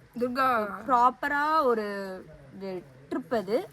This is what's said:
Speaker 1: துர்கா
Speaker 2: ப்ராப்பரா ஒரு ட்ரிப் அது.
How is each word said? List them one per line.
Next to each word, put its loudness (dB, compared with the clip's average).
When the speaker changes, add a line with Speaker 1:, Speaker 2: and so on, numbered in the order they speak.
Speaker 1:
துர்கா 0
Speaker 2:
ப்ராப்பரா 4
ஒரு -2
ட்ரிப் -4
அது. -2